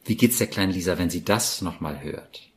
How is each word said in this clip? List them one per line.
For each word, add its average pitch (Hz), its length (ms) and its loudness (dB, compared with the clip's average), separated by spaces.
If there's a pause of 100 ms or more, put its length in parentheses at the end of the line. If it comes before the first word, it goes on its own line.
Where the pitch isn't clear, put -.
Wie 110 120 0
geht's 120 220 4
der 104 80 2
kleinen 95 260 0
Lisa, 90 260 0
wenn 85 120 2
sie 85 140 -4
das 107 380 2
nochmal 76 400 -6
hört? - 400 -12 (140)